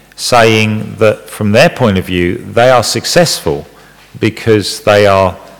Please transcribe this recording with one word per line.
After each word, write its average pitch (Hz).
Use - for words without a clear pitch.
saying 110
that 107
from 104
their 135
point 107
of 90
view, 90
they 110
are 123
successful 104
because 107
they 104
are 95